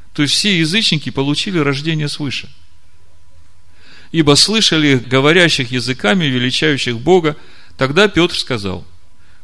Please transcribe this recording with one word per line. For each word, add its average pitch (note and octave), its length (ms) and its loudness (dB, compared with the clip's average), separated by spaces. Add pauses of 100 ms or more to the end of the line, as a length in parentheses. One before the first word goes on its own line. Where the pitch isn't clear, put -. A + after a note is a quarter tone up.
(120)
То D3 100 0
есть C#3 120 2
все G#3 240 2
язычники D#3+ 520 0
получили D3 480 0
рождение D3 500 0
свыше. - 420 -6 (1600)
Ибо D3 240 4
слышали D#3 640 4
их A#2 100 -2
говорящих C#3 640 4
языками, C3 540 0
величающих B2+ 720 0
Бога. D#3 380 4 (420)
Тогда D3 300 4
Петр F3 280 2
сказал: G2 480 -4 (600)